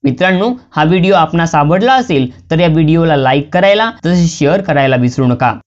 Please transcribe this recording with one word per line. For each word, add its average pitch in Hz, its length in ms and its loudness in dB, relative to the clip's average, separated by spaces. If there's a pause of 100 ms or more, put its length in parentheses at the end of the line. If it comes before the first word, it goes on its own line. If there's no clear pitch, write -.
मित्रांनो, 185 480 0 (180)
हा 151 140 -2
व्हिडिओ 185 300 2
आपणास 165 400 0
आवडला 180 400 2
असेल, 147 560 -2
तर 165 100 0
या 175 80 2
व्हिडिओला 160 480 2
लाईक 139 380 -2
करायला, 202 360 2 (160)
तसेच 170 320 0
शेअर 156 220 0
करायला 139 360 0
विसरू 123 300 0
नका. 123 280 0 (120)